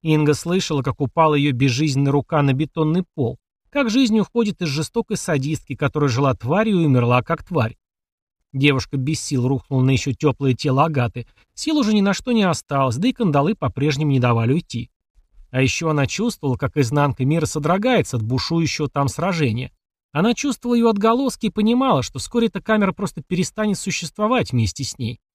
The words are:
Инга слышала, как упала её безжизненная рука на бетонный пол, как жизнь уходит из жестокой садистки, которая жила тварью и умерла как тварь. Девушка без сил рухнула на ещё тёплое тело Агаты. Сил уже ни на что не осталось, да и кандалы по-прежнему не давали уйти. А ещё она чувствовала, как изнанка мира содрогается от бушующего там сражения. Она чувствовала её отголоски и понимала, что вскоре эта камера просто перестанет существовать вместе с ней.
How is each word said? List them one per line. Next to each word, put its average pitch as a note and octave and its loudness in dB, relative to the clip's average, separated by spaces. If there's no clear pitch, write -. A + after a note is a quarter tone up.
Инга D3+ 4
слышала, E3+ -2
как C3+ -4
упала D#3 2
её C#3+ 2
безжизненная C3+ 2
рука C#3+ 0
на C#3 4
бетонный D#3 0
пол, B2+ -4
как C#4 0
жизнь A3 2
уходит G#3 -2
из E3+ -2
жестокой D#3+ -4
садистки, D3 -4
которая D3 0
жила C3 0
тварью F#3+ 0
и E3 2
умерла B2 2
как E3 -4
тварь. B2+ -4
Девушка C3+ 0
без C#3 -2
сил B2+ -2
рухнула C3+ -2
на C3 4
ещё C3 0
тёплое C3+ 0
тело C3+ 0
Агаты. B2 -4
Сил D4+ -2
уже G#3+ 2
ни G#3 4
на G3 2
что B3 -4
не A3 2
осталось, C#3 0
да F#3+ 0
и C4 0
кандалы D#3+ 2
по-прежнему D3 -2
не C3+ 4
давали A#2+ 2
уйти. B2 -6
А B2+ 0
ещё D#3+ 0
она D3 2
чувствовала, F#3 -2
как - -4
изнанка C#3 0
мира D#3 2
содрогается E3+ 0
от A2 -2
бушующего D3 -2
там C#3+ -2
сражения. D3 -2
Она G3+ 2
чувствовала A#3+ -2
её A#3 4
отголоски A3+ 0
и - 0
понимала, A3 2
что - -10
вскоре A#3 0
эта F#3+ -6
камера G#3 0
просто - -6
перестанет G3 -2
существовать G#3 -4
вместе A#2+ 0
с - -10
ней. A#2 -8